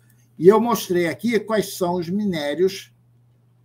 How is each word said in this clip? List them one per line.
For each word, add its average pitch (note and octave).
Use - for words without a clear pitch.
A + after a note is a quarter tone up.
E D#3
eu G#3+
mostrei G3
aqui G#3+
quais G#3+
são G3+
os F3
minérios F3